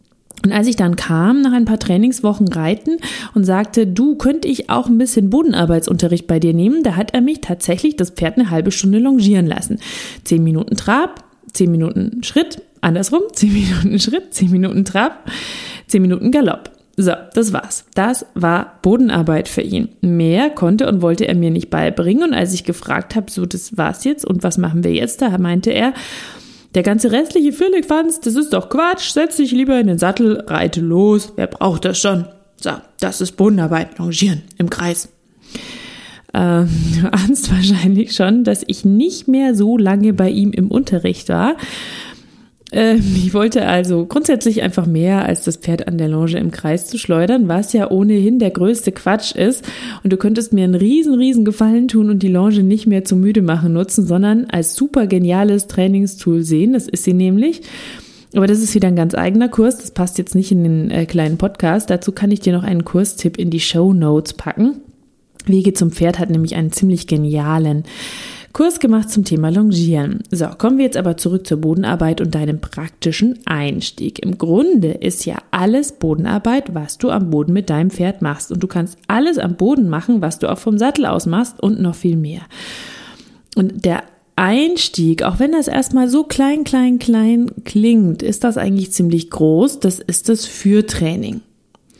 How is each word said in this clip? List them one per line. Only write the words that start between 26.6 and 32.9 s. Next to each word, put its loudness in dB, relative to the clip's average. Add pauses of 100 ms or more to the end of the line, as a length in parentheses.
„Der 2
ganze 0
restliche 2
Firlefanz, 0
das -2
ist -2
doch -2
Quatsch. -2
Setz -2
dich 2
lieber 2
in 2
den 0
Sattel, 0
reite -2
los. 2
Wer -2
braucht -2
das -4
schon? 0 (320)
So, -8 (280)